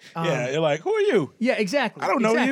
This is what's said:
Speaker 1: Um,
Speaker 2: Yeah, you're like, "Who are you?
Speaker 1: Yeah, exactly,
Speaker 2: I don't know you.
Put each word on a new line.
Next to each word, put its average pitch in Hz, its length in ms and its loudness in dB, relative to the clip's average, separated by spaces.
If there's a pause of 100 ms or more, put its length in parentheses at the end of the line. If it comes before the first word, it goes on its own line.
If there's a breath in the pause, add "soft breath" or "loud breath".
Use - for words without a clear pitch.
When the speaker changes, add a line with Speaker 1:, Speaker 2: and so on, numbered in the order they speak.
(140 loud breath)
Speaker 1:
Um, 165 120 -4
Speaker 2:
Yeah, 127 240 -2
you're 151 100 -2
like, 156 200 0
"Who 392 120 -2
are 440 80 0
you? 254 380 2
Speaker 1:
Yeah, 240 160 0
exactly, 220 500 -2
Speaker 2:
I - 20 -2
don't 247 160 0
know 220 120 2
you. - 20 2 (160)